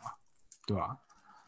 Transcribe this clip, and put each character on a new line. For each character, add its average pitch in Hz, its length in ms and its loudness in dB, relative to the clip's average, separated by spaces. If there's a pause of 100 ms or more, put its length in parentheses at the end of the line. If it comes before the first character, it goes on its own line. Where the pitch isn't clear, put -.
啊， - 80 -6 (540)
对 104 100 4
吧？ 73 220 2 (500)